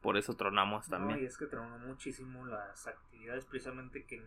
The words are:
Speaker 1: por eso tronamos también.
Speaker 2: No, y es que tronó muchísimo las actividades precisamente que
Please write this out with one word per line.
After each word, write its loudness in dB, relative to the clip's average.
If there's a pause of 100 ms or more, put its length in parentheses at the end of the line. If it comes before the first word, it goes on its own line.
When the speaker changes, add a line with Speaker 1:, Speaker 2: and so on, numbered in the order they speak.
Speaker 1:
por 6
eso 2
tronamos 6
también. 2
Speaker 2:
No, 0
y 0
es -10
que -4
tronó -6
muchísimo -8
las -6
actividades -8
precisamente -6
que -10